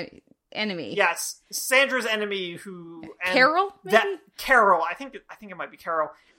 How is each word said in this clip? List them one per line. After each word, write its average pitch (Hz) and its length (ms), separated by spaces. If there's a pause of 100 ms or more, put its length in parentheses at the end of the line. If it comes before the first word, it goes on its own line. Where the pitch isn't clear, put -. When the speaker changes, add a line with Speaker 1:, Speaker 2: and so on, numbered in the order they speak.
(120)
Speaker 1:
en-, - 80 (320)
enemy. 175 420
Speaker 2:
Yes, 175 460 (100)
Sandra's 262 560
enemy. 202 460
Who 170 500 (220)
and 185 100
Speaker 1:
Carol, 320 400 (120)
Speaker 2:
that 220 180
Speaker 1:
maybe? 196 140 (180)
Speaker 2:
Carol. 202 520
I 175 60
think, 262 220 (120)
I - 60
think 208 160
it 185 60
might 143 160
be 147 60
Carol. 160 320 (280)